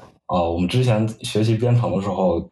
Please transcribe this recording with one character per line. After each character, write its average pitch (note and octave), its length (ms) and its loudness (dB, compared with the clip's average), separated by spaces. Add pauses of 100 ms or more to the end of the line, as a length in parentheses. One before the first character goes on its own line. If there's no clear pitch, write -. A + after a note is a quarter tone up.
(260)
啊， F3+ 160 -2
我 - 160 -2
们 F2+ 100 0
之 B2+ 160 2
前 A2 240 2 (140)
学 - 200 -2
习 A2 140 2
编 A#2+ 200 2
程 F#2 200 0
的 F#2+ 60 -2
时 G2+ 60 -4
候， F#2 440 0